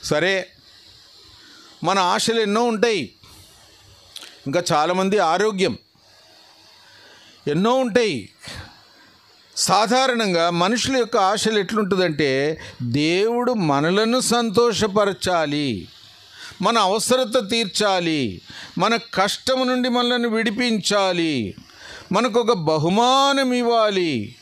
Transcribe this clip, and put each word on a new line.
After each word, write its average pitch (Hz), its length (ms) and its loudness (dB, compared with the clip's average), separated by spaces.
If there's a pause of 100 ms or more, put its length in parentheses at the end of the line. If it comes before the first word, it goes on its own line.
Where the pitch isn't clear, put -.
సరే, 180 460 0 (1300)
మన 185 160 2
ఆశలు 202 420 2
ఎన్నో 214 220 2
ఉంటాయి. 220 500 0 (1300)
ఇంకా 170 160 -2 (100)
చాలామంది 185 440 2
ఆరోగ్యం, 185 600 0 (1700)
ఎన్నో 190 280 2
ఉంటాయి. 220 540 0 (1300)
సాధారణంగా 214 920 2
మనుషుల 202 480 0
యొక్క 240 200 0
ఆశలు 208 420 0
ఎట్లుంటుందంటే, 165 1000 -2 (220)
దేవుడు 185 720 0
మనలను 190 680 0
సంతోషపరచాలి, 185 1700 0 (720)
మన 220 160 2
అవసరత 220 720 2
తీర్చాలి, 175 920 -2 (360)
మన 214 220 2 (140)
కష్టం 254 540 0
నుండి 254 220 0
మనలను 240 400 0
విడిపించాలి, 196 1300 0 (560)
మనకొక 226 420 2
బహుమానం 240 1000 2
ఇవ్వాలి. 196 880 0